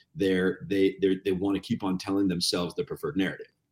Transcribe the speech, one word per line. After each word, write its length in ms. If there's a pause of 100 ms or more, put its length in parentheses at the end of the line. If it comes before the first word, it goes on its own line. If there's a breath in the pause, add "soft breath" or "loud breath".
(140 soft breath)
they're, 540
they, 340
they're, 220
they 80
wanna 280
keep 240
on 140
telling 300
themselves 460
their 120
preferred 300
narrative? 300 (260)